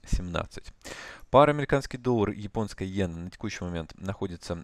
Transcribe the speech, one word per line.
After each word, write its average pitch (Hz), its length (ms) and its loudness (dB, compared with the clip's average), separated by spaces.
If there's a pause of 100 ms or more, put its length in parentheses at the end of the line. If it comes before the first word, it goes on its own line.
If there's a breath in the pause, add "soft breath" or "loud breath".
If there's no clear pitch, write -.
семнадцать. - 680 -4 (560 loud breath)
Пара 147 220 10
американский 143 460 0
доллар, 117 340 4
японская 104 560 -4
иена 95 300 0
на 87 120 -8
текущий - 340 -8
момент 85 340 -4
находится, 90 640 -6